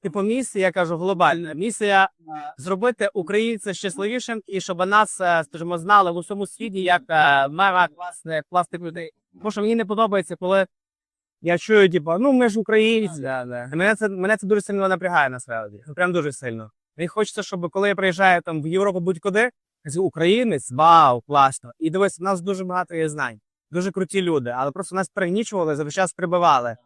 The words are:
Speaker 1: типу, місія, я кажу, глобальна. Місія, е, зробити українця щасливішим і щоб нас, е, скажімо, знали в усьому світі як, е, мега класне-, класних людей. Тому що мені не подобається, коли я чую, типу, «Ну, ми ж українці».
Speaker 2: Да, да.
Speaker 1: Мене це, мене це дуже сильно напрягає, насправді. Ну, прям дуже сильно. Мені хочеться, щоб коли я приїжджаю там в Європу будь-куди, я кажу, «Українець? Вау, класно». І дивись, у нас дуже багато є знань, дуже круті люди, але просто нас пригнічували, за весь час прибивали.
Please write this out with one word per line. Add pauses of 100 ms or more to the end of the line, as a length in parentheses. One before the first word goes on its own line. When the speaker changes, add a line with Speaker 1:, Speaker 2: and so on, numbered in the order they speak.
Speaker 1:
типу,
місія,
я
кажу,
глобальна.
Місія,
е,
зробити
українця
щасливішим
і
щоб
нас,
е,
скажімо,
знали
в
усьому
світі
як,
е,
мега
класне-,
класних
людей. (220)
Тому
що
мені
не
подобається,
коли (760)
я
чую,
типу,
«Ну,
ми
ж
українці».
Speaker 2:
Да,
да.
Speaker 1:
Мене
це,
мене
це
дуже
сильно
напрягає,
насправді.
Ну,
прям
дуже
сильно. (260)
Мені
хочеться,
щоб
коли
я
приїжджаю
там
в
Європу
будь-куди,
я (340)
кажу,
«Українець?
Вау,
класно».
І
дивись,
у
нас
дуже
багато
є
знань, (300)
дуже
круті
люди,
але
просто
нас
пригнічували,
за
весь
час
прибивали.